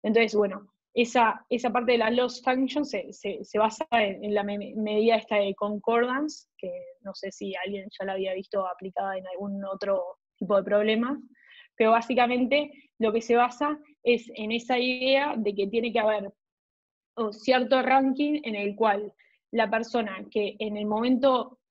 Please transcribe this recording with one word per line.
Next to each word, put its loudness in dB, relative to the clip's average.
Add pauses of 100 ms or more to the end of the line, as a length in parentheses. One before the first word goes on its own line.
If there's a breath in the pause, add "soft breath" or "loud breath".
Entonces, 2
bueno, 0 (220)
esa, 2
esa -2
parte 0
de 4
la 2
loss 0
function 0
se, -8
se, -8
se -4
basa 0
en, 0
en -4
la 0
me-, -8
medida 2
esta -4
de 2
concordance, -2 (100)
que -10 (300)
no -12
sé -10
si -8
alguien -8 (100)
ya -6
la -4
había -2
visto -4
aplicada -6
en -10
algún -8
otro -2 (180)
tipo 0
de 4
problema, 0 (560 loud breath)
pero 4
básicamente 2 (280 loud breath)
lo 2
que 0
se 2
basa 2 (240 loud breath)
es 0
en -6
esa -2
idea 2
de -2
que 0
tiene -2
que 0
haber 0 (840)
un -4
cierto 2
ranking 2
en -6
el -4
cual 0 (400 soft breath)
la 2
persona -2
que -2
en -6
el -4
momento 2 (120)